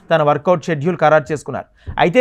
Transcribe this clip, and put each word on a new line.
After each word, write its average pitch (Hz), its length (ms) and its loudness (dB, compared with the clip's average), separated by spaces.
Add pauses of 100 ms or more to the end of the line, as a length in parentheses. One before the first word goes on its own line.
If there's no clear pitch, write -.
(100)
తన 165 180 2
వర్కౌట్ 151 400 0
షెడ్యూల్ 165 340 -2
ఖరారు 151 300 2
చేసుకున్నారు. 135 360 -8 (300)
అయితే 175 220 2